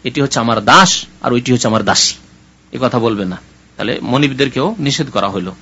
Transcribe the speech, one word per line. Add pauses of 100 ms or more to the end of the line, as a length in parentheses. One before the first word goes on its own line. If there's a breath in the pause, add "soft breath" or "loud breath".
এটি
হচ্ছে
আমার
দাস (160)
আর
ওইটি
হচ্ছে
আমার
দাসী, (560)
এ
কথা
বলবে
না। (400)
তাহলে
মনিবদেরকেও
নিষেধ
করা
হইল। (140)